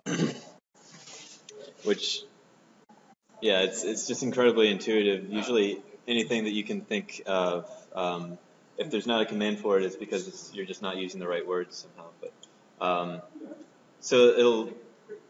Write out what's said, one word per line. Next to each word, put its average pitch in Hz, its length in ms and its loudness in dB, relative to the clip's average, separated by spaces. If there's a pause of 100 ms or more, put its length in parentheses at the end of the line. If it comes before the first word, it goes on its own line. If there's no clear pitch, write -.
<clears throat> 87 240 -2 (1500)
which, - 380 -2 (1200)
yeah, 95 200 4
it's, 95 200 -2
it's 104 240 -4
just 120 160 -4
incredibly 113 480 6
intuitive. 101 580 0
Usually 104 540 0 (240)
anything 117 380 0
that 107 80 -2
you 107 100 -2
can 104 200 -6
think - 440 -6
of, 90 420 0 (260)
um, 87 440 -4 (400)
if 107 120 -6
there's 107 160 -2
not 117 160 2
a 107 40 2
command 104 320 -2
for 101 200 2
it, 95 60 2
it's 90 120 -4
because 95 320 -6
it's, - 260 -18
you're 98 120 -8
just 92 160 -12
not 92 140 -6
using 92 240 -8
the 87 80 -8
right 85 180 -4
words 90 420 -6
somehow. 85 220 -20 (100)
But, 85 120 -14 (540)
um, 87 360 -2 (800)
so 123 280 8
it'll, 117 420 6 (600)